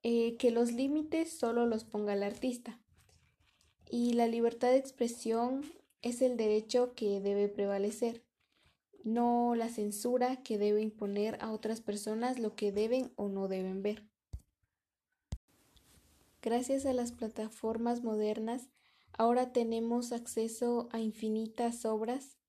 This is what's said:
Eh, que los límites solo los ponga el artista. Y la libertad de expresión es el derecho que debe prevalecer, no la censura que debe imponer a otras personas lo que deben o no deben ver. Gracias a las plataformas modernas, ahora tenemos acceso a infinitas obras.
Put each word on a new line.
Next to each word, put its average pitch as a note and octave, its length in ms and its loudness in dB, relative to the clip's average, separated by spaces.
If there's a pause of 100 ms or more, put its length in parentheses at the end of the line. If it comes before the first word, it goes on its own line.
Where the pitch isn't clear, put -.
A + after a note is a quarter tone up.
Eh, A#3 320 2
que A#3+ 160 4
los A#3 220 2
límites D4+ 580 0
solo A#3 340 0
los A3 200 0
ponga G#3 300 -2
el G3+ 80 0
artista. A#3+ 580 -6 (1080)
Y A#3+ 220 2
la A#3 160 4
libertad A#3 440 2
de C4 60 8
expresión A#3+ 880 -2 (380)
es A#3+ 200 -2
el B3+ 140 4
derecho A3+ 600 2
que G3+ 260 0
debe G3+ 260 2
prevalecer, G3+ 800 -2 (800)
no A#3+ 500 2
la A#3 140 0
censura B3 760 0
que A3 140 -2
debe G#3 240 4
imponer G#3 600 -2
a A3 120 -6
otras A3 260 -4
personas A3 600 -4
lo G#3+ 180 -2
que G3+ 160 0
deben A#3 420 0
o G#3 140 -4
no G3 180 -2
deben F#3+ 340 -4
ver. G#3 240 -4 (2250)
Gracias B3+ 440 0
a C4+ 60 2
las A#3+ 220 0
plataformas A3+ 920 -4
modernas, A3 640 -2 (460)
ahora B3 400 4
tenemos A#3 580 0
acceso A#3 800 -2
a A3+ 80 -4
infinitas A3 880 -2
obras. A3 500 -2 (140)